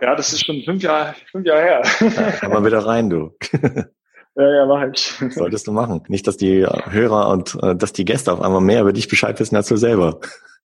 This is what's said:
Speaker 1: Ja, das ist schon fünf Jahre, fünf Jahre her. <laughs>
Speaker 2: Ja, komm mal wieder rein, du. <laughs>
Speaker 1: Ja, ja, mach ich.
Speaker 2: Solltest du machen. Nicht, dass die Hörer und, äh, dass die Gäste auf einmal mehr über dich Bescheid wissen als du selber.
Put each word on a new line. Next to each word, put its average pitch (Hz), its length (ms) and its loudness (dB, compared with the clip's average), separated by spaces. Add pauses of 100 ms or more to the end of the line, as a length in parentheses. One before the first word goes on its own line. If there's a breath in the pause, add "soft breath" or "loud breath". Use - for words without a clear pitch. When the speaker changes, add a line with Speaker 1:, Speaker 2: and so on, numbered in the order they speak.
Speaker 1:
Ja, 123 120 2
das 151 200 -4
ist 151 100 -4
schon 151 220 -6
fünf 185 160 -4
Jahre, 151 320 -2 (160)
fünf 185 160 -6
Jahre 156 160 2
her. 160 200 2 (180)
<laughs> - 0 - (140)
Speaker 2:
Ja, 214 260 0
komm 101 120 -4
mal 104 140 2
wieder 110 180 2
rein, 113 240 0
du. 80 260 -2 (180)
<laughs> 131 320 -2 (520 soft breath)
Speaker 1:
Ja, 139 180 4
ja, 139 120 4
mach 139 260 2
ich. - 220 -6 (200)
Speaker 2:
Solltest 101 320 -4
du 107 60 -6
machen. 107 340 -4
Nicht, 98 220 -2
dass 95 80 -2
die 95 280 4
Hörer 107 640 0
und, 92 300 -2
äh, 92 140 0
dass 101 180 -2
die 98 120 -4
Gäste 113 280 0
auf 87 80 -4
einmal 95 200 0
mehr 104 220 4
über 101 100 4
dich 113 160 -4
Bescheid - 320 -2
wissen 110 160 0
als 104 100 0
du - 80 2
selber. 107 460 2 (440 loud breath)